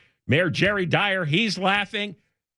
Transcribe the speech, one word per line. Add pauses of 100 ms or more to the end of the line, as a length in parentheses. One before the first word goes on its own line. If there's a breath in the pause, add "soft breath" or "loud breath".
(280 soft breath)
Mayor
Jerry
Dyer,
he's
laughing. (420)